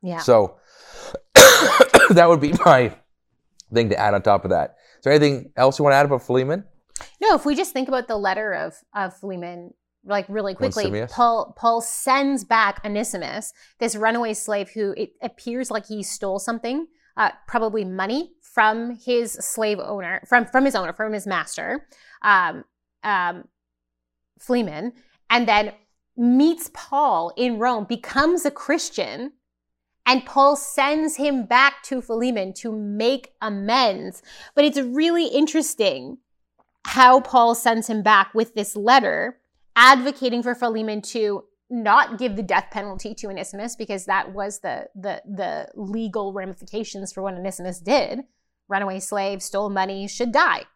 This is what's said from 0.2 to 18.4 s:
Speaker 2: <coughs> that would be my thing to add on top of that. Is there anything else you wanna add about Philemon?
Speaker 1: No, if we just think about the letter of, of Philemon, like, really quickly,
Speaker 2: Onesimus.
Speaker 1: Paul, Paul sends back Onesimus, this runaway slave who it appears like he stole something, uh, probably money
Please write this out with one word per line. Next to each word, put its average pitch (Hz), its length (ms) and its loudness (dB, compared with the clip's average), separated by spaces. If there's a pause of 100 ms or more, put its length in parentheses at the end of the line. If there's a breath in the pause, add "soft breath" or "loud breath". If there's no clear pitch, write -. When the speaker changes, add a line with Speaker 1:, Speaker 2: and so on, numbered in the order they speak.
Speaker 2:
<coughs> - 0 -
that - 920 8
would 170 140 6
be 147 120 0 (120)
my 127 300 6 (760)
thing 113 160 2
to 101 80 0
add 104 160 2
on 98 80 2
top 101 220 4
of 92 80 -2
that. 80 240 0 (220 soft breath)
Is - 60 -20
there 135 100 4
anything 147 420 2
else 135 240 2
you 147 40 0
wanna 139 120 6
add 143 100 6
about 139 180 0
Philemon? 131 420 -2 (540 loud breath)
Speaker 1:
No, 415 160 4
if - 100 -4
we 285 100 0
just 359 180 -4
think 262 140 -4
about 254 200 -4
the 226 100 -4
letter 202 360 -2
of, - 220 -8 (180)
of 185 240 -8
Philemon, 175 560 -14 (320)
like, 196 220 -4
really 202 260 -6
quickly, 220 320 -4
Speaker 2:
Onesimus. 123 280 -6
Speaker 1:
Paul, 233 440 0
Paul 233 240 0
sends 269 640 -2
back 214 420 0
Onesimus, 208 680 -8 (260 soft breath)
this 226 160 -4
runaway 226 380 -2
slave 202 380 -6
who 202 260 -6
it - 240 -8
appears 247 500 -8
like 220 160 -6
he 214 160 -10
stole 196 360 -6
something, 240 480 -6 (280)
uh, 214 140 0 (180)
probably 220 380 -2
money 196 560 -6